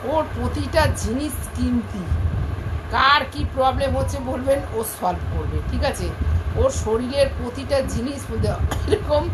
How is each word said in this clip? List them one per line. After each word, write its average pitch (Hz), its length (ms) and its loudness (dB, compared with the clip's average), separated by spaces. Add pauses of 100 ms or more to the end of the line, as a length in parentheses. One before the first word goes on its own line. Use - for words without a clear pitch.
ওর 294 200 2 (100)
প্রতিটা 277 520 0 (100)
জিনিস 269 360 -2 (240)
কিমতি, 240 480 0 (840)
কার 269 300 6 (120)
কি 285 120 -4 (100)
প্রবলেম 262 420 2
হচ্ছে 269 220 0
বলবেন, 262 420 0 (140)
ও 220 100 -2 (160)
সলভ - 380 -2
করবে, - 200 -2 (120)
ঠিক 247 140 0
আছে? 190 240 0 (480)
ওর 254 140 6
শরীরের 247 560 2 (120)
প্রতিটা 269 420 -2
জিনিস 262 500 -4
মধ্যে 220 180 0 (400)
এরকম 302 460 0